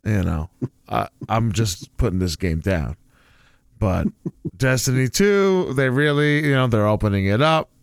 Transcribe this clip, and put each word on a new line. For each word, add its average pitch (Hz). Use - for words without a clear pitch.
you 101
know, 82
I, 107
I'm 113
just 104
putting 95
this 90
game 82
down." 80
But 92
<laughs> -
Destiny 127
two, 196
they 131
really, 147
you 143
know, 127
they're 107
opening 101
it 107
up 160